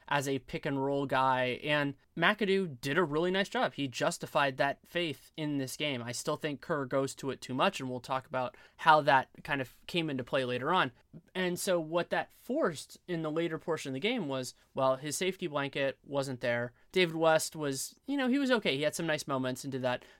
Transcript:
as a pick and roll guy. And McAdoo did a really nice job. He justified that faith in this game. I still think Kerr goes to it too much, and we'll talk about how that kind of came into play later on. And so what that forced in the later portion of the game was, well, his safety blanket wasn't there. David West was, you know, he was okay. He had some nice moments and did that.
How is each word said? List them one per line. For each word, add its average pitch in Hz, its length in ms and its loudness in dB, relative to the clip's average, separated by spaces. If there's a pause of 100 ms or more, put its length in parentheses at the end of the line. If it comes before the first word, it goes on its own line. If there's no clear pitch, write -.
as 143 200 0
a 139 120 0
pick - 260 -8
and 139 180 0
roll 139 220 0
guy. 131 580 2
And 143 320 0 (220)
McAdoo 190 640 2
did 143 160 -2
a 185 60 6
really 156 280 0
nice 190 160 0
job. 233 260 0
He 139 140 -2
justified 143 680 0
that 139 280 0
faith - 520 -4
in 147 200 -2
this 135 200 -4
game. 139 260 -4
I 120 80 -8
still 151 240 -4
think 147 240 -6
Kerr 147 240 -4
goes 135 320 -2
to 139 140 -8
it 123 100 -6
too - 140 -10
much, 165 260 0
and 131 100 -6
we'll 127 120 -8
talk 131 260 -4
about 127 300 -6 (180)
how 156 260 8
that 139 280 6 (160)
kind 139 160 -2
of 123 120 -10 (140)
came 165 220 -2
into 131 160 -4
play 139 180 0
later 123 300 0
on. 156 180 2 (420)
And 180 240 -2
so 175 220 2
what 165 300 -2
that 170 200 -2 (140)
forced 240 640 -4
in 170 140 -2
the 156 100 -2
later 165 260 -2
portion 151 320 -4
of 135 40 -4
the 135 80 -6
game 214 260 -2
was, 131 260 -4 (200)
well, 131 240 2
his 147 180 -6
safety 185 320 -2
blanket 143 580 -2
wasn't 135 360 -4
there. 120 320 0 (180)
David 175 240 2
West 160 400 4
was, 143 400 -4 (120)
you 277 100 -2
know, 262 100 2
he 262 120 4
was 262 120 2
okay. 196 240 2
He 143 80 -2
had 151 120 0
some 170 120 -4
nice 151 200 -2
moments 131 360 -2
and 139 80 -8
did 131 120 -6
that. 123 200 -2 (160)